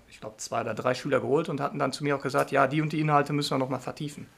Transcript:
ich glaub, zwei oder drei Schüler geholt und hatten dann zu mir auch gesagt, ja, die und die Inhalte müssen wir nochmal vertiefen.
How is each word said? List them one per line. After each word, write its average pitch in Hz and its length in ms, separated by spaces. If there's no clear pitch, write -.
ich - 120
glaub, - 180
zwei - 220
oder 113 120
drei 123 200
Schüler 131 260
geholt 135 300
und 143 100
hatten 139 180
dann 139 140
zu 143 140
mir 143 100
auch 139 60
gesagt, 139 300
ja, 135 160
die 151 140
und 151 120
die 156 80
Inhalte 147 320
müssen 143 180
wir 143 60
nochmal 131 240
vertiefen. - 460